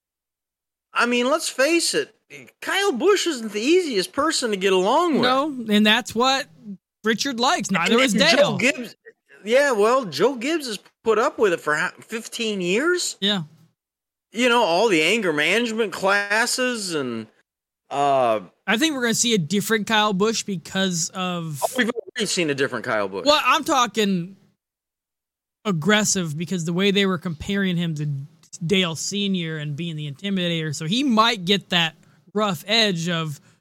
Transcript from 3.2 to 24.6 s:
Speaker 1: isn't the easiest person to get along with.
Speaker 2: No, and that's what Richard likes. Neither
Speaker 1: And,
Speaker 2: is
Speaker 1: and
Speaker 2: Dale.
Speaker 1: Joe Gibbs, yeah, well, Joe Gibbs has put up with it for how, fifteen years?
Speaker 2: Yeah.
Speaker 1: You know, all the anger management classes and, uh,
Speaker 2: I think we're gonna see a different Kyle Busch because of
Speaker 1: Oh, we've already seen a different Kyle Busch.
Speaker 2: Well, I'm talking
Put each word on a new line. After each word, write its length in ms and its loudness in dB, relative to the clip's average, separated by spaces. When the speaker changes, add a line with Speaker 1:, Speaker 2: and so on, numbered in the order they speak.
Speaker 1:
isn't 240 -4
the 100 -4
easiest 520 2
person 360 0
to 80 -2
get 160 2
along 400 2
with. 80 2
Speaker 2:
No, 240 2
and 160 4
that's 300 2
what 320 0
Richard 360 -2
likes. 300 0
Neither 240 2
Speaker 1:
And, 100 4
Speaker 2:
is 100 2
Speaker 1:
and 100 2
Speaker 2:
Dale. 280 4
Speaker 1:
Joe 60 -4
Gibbs, 380 -2
yeah, 280 4
well, 340 2
Joe 300 0
Gibbs 300 -4
has 140 -8
put 160 2
up 180 0
with 160 2
it 60 -2
for 160 0
how, 140 -2
fifteen 640 -6
years? 600 -2
Speaker 2:
Yeah. 220 0
Speaker 1:
You 180 0
know, 140 4
all 240 4
the 160 4
anger 280 2
management 640 0
classes 1000 -2
and, 320 -4
uh, 480 2
Speaker 2:
I 120 0
think 180 0
we're 60 -6
gonna 120 0
see 220 0
a 20 2
different 480 0
Kyle 280 0
Busch 280 0
because 720 -4
of 500 -6
Speaker 1:
Oh, 40 0
we've 140 0
already 340 -8
seen 240 -2
a 60 0
different 300 -2
Kyle 220 0
Busch. 200 -6
Speaker 2:
Well, 180 4
I'm 180 2
talking 760 0